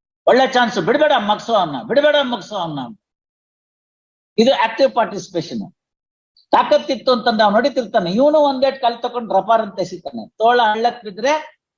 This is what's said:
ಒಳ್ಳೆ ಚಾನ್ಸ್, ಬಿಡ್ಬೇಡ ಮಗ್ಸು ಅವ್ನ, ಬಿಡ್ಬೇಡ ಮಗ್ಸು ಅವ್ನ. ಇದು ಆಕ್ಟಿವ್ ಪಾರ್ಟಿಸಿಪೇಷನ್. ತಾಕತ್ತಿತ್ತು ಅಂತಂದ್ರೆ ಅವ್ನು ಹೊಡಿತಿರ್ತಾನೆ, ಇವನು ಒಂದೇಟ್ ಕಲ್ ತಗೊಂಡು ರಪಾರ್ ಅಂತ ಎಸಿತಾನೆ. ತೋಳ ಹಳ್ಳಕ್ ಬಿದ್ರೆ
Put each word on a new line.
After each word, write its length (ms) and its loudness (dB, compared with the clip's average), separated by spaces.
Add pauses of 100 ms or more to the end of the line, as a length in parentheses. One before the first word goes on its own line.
(260)
ಒಳ್ಳೆ 260 4
ಚಾನ್ಸ್, 260 0
ಬಿಡ್ಬೇಡ 400 2
ಮಗ್ಸು 360 -2
ಅವ್ನ, 280 -2
ಬಿಡ್ಬೇಡ 400 2
ಮಗ್ಸು 340 -8
ಅವ್ನ. 400 -8 (1400)
ಇದು 160 6
ಆಕ್ಟಿವ್ 380 0
ಪಾರ್ಟಿಸಿಪೇಷನ್. 800 -4 (800)
ತಾಕತ್ತಿತ್ತು 640 0
ಅಂತಂದ್ರೆ 320 0
ಅವ್ನು 120 2
ಹೊಡಿತಿರ್ತಾನೆ, 560 -2
ಇವನು 260 2
ಒಂದೇಟ್ 440 0
ಕಲ್ 200 -2
ತಗೊಂಡು 320 -6
ರಪಾರ್ 280 2
ಅಂತ 180 -10
ಎಸಿತಾನೆ. 480 -10
ತೋಳ 360 2
ಹಳ್ಳಕ್ 400 -2
ಬಿದ್ರೆ 540 -4 (200)